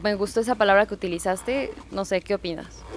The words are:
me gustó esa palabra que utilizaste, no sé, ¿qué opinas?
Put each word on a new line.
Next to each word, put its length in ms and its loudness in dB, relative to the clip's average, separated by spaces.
me 120 2
gustó 260 0
esa 140 2
palabra 320 6
que 80 -6
utilizaste, 760 -2
no 160 -4
sé, 160 0
¿qué 120 -2
opinas? 480 -6